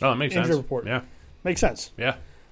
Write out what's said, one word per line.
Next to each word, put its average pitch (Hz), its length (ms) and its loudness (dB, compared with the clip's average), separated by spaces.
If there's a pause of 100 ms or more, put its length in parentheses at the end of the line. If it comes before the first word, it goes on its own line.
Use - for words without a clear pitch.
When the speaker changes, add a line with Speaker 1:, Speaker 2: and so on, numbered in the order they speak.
Speaker 1:
Oh, 131 100 4
it 117 40 4
makes 151 200 0
Speaker 2:
injury 165 180 2
Speaker 1:
sense. 147 100 4
Speaker 2:
report. 123 220 -4
Speaker 1:
Yeah. 120 160 -2 (420)
Speaker 2:
Makes 175 180 0
sense. - 360 0
Speaker 1:
Yeah. 123 200 0 (340)